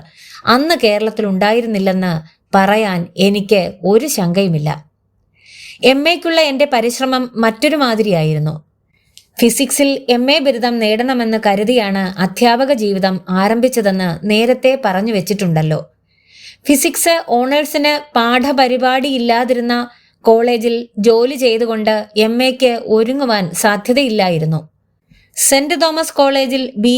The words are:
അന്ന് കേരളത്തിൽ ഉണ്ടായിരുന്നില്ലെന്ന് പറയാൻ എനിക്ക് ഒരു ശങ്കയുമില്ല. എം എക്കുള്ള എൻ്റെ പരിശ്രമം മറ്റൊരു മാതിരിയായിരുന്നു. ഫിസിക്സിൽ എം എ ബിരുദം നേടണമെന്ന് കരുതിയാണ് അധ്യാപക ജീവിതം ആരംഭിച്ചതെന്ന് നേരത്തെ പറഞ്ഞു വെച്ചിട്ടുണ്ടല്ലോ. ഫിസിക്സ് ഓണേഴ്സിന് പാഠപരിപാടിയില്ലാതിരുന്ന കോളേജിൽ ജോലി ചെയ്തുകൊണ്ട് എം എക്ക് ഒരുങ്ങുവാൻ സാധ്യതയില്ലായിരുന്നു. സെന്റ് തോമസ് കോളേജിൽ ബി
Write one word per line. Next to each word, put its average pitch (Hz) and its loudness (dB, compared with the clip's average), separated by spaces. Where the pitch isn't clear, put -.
അന്ന് 285 2
കേരളത്തിൽ 214 -2
ഉണ്ടായിരുന്നില്ലെന്ന് 196 0
പറയാൻ 196 2
എനിക്ക് 202 2
ഒരു 214 2
ശങ്കയുമില്ല. 175 -2
എം 262 4
എക്കുള്ള 330 0
എൻ്റെ 285 0
പരിശ്രമം 254 -2
മറ്റൊരു 226 0
മാതിരിയായിരുന്നു. 175 0
ഫിസിക്സിൽ 277 2
എം 240 2
എ 302 4
ബിരുദം 240 -2
നേടണമെന്ന് 226 0
കരുതിയാണ് 202 0
അധ്യാപക 233 2
ജീവിതം 196 0
ആരംഭിച്ചതെന്ന് 202 0
നേരത്തെ 233 2
പറഞ്ഞു 208 -2
വെച്ചിട്ടുണ്ടല്ലോ. 165 -2
ഫിസിക്സ് 294 0
ഓണേഴ്സിന് 294 0
പാഠപരിപാടിയില്ലാതിരുന്ന 247 0
കോളേജിൽ 233 2
ജോലി 233 2
ചെയ്തുകൊണ്ട് 226 0
എം 220 2
എക്ക് 254 2
ഒരുങ്ങുവാൻ 226 0
സാധ്യതയില്ലായിരുന്നു. 202 0
സെന്റ് 285 2
തോമസ് 320 -2
കോളേജിൽ 269 0
ബി 240 2